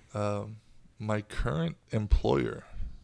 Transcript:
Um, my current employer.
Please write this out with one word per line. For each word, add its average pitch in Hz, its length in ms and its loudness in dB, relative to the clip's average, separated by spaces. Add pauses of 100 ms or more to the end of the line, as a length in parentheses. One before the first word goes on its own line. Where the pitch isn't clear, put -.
(140)
Um, 104 440 -2 (420)
my 107 220 0
current 160 520 -2 (160)
employer. 107 720 2 (420)